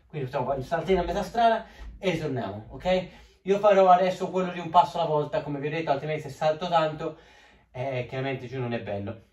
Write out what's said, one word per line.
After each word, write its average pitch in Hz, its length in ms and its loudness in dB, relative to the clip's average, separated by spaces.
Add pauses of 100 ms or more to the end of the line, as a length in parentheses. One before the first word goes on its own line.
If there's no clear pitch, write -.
Quindi 135 200 -8
facciamo 139 240 -4
un 131 100 -4
saltino 170 380 0
a 175 40 -2
metà 180 180 -4
strada 233 440 2 (320)
e 190 120 -2
ritorniamo, 120 600 -6
ok? 180 380 -2 (340)
Io 196 160 2
farò 196 300 8
adesso 180 420 6
quello 180 200 -2
di 175 80 -8
un 170 120 -8
passo 175 280 4
alla 160 100 0
volta, 151 340 0
come 143 180 -6
vi 147 80 -4
ho - 20 -4
detto, 151 220 -2
altrimenti 151 300 -4
se 147 80 -10
salto 156 380 -2
tanto, 160 500 -2 (520)
eh, 127 380 -6
chiaramente 131 380 -6
giù 131 120 -10
non 120 140 -4
è 113 100 -4
bello. 104 400 -8 (100)